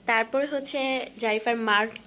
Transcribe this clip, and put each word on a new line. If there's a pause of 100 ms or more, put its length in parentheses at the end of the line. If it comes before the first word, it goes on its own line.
তারপরে
হচ্ছে (120)
জারিফার
মার (200)